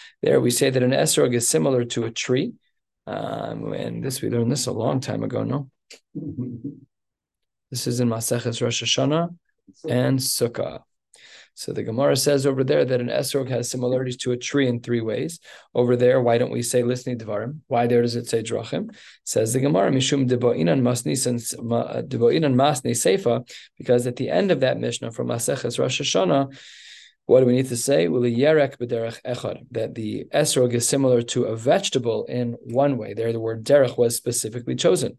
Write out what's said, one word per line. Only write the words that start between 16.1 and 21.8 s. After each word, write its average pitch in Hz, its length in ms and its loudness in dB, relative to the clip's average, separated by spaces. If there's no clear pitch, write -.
why 120 180 4
don't 123 140 0
we 120 100 -2
say 123 200 2
lisni 123 380 -4
dvarim? 110 460 -6
Why 120 220 2
there 120 140 6
does 117 120 0
it 120 140 -6
say 113 160 -2
drachim? 117 500 -6
Says 113 300 0
the 131 60 0
Gemara, 165 300 2
mishum 131 380 2
deboinan 127 540 2
masni 127 340 0
sens-, 123 420 -4
ma-, 117 440 -4